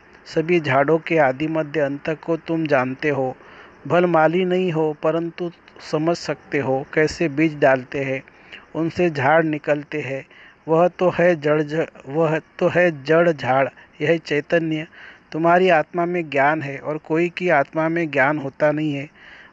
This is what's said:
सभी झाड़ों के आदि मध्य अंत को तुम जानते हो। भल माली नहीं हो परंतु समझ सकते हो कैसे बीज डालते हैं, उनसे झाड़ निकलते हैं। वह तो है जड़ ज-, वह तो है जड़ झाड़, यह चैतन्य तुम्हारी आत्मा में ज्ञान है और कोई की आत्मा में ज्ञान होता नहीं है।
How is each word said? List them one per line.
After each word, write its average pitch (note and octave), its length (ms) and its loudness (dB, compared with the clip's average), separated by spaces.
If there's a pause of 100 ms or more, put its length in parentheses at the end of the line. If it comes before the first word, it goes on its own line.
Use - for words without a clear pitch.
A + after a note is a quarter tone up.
(260)
सभी E3 340 0
झाड़ों C#3+ 380 2
के D#3+ 200 -2
आदि C#3 300 2
मध्य D#3 320 -4
अंत C#3+ 300 -4
को D#3+ 280 -4
तुम D#3+ 300 -4
जानते C3 420 0
हो। C3 280 -2 (500)
भल E3+ 180 2
माली E3 400 2
नहीं F3+ 260 0
हो D#3 320 -2
परंतु E3+ 480 -4 (400)
समझ E3 260 0
सकते - 420 -6
हो C3+ 340 -2
कैसे D#3+ 360 0
बीज D3 300 -2
डालते C3+ 400 2
हैं, C3+ 240 -4 (520)
उनसे E3+ 340 -2
झाड़ D3+ 340 2
निकलते D3+ 580 -4
हैं। C3+ 240 -8 (420)
वह E3 200 4
तो F3+ 220 0
है E3+ 320 2
जड़ D3+ 200 2
ज-, D3+ 240 -2 (220)
वह D#3 320 0 (200)
तो F#3 80 2
है E3 360 2
जड़ E3 280 4
झाड़, C3+ 380 0 (320)
यह D#3 160 2
चैतन्य D#3 720 -2 (480)
तुम्हारी E3+ 340 4
आत्मा E3+ 360 0
में E3+ 240 -4
ज्ञान C#3+ 320 0
है C#3 180 -8
और D3+ 180 -6
कोई E3 320 -2
की F3+ 200 -4
आत्मा D#3 400 0
में E3 220 -4
ज्ञान C#3 260 2
होता C#3+ 340 -2
नहीं D3+ 220 -2
है। C#3+ 160 -10 (440)